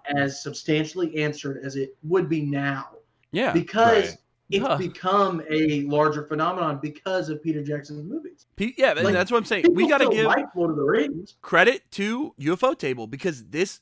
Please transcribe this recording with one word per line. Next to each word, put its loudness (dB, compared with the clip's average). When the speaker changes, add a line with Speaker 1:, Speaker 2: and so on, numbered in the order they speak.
Speaker 1:
as -2
substantially -2
answered -6
as -10
it -6
would 0
be 0
now. -4
Speaker 2:
Yeah. 0
Speaker 1:
Because 4
Speaker 3:
Right. -16
Speaker 1:
it's 0
Speaker 2:
Duh. 2
Speaker 1:
become 0
a 2
larger 2
phenomenon -2
because -4
of -8
Peter -2
Jackson's -8
movies. -12
Speaker 2:
Pe-, -4
yeah, 4
and 0
Speaker 1:
Like, 2
Speaker 2:
that's 0
what 4
I'm 0
saying. 0
Speaker 1:
people 6
Speaker 2:
We 4
gotta 4
Speaker 1:
still 4
Speaker 2:
give 4
Speaker 1:
like 0
Lord 0
of -4
the 0
Rings. -2
Speaker 2:
credit 2
to -4
U -2
F -2
O 2
Table -6
because -8
this -4